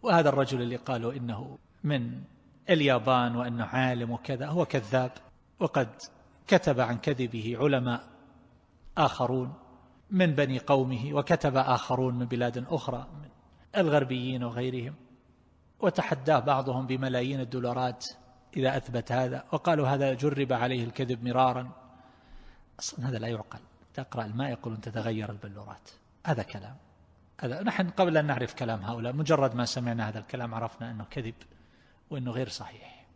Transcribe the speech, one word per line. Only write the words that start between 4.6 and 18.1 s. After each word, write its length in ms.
كذاب، 460
وقد 300
كتب 320
عن 180
كذبه 640
علماء 480
آخرون 560
من 260
بني 240
قومه، 540
وكتب 440
آخرون 580
من 100
بلاد 440
أخرى 380
من 80
الغربيين 680
وغيرهم، 520
وتحداه 600
بعضهم 480
بملايين 520
الدولارات 680